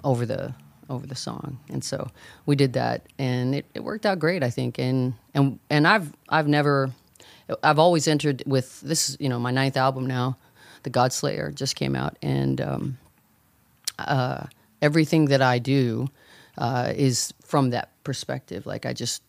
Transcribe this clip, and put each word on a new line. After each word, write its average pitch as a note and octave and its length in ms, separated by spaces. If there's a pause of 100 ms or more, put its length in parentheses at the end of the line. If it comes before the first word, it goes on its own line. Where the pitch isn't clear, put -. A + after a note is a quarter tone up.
over B2 220
the, A2+ 300 (340)
over B2+ 160
the C#3 80
song. - 460 (100)
And C3+ 140
so - 260 (380)
we D3 80
did C3+ 180
that, A#2+ 320 (140)
and B2+ 340
it, C#3+ 220
it - 80
worked G#3+ 240
out F#3+ 100
great, E3 240
I B2 80
think. B2 300
And, B2+ 340 (220)
and, C#3 240 (100)
and D3 180
I've, F#3 260 (160)
I've D#3 180
never, C#3+ 440 (680)
I've D3+ 160
always E3 300
entered D3 400
with, C3 340
this D3+ 280
is, C#3 100
you C#3 100
know, B2 80
my B2 140
ninth C3+ 260
album C3 300
now, C3 300 (440)
The - 80
Godslayer C3 640
just C3+ 220
came C3+ 200
out, - 280
and, C2+ 360
um, B2 380 (1000)
uh, C3+ 480 (340)
everything D#3 440
that C3+ 180
I B2 160
do, B2 480 (500)
uh, B2 380
is C3 380 (100)
from C3+ 260
that - 220 (120)
perspective. C3 600
Like, - 220
I B2 60
just - 360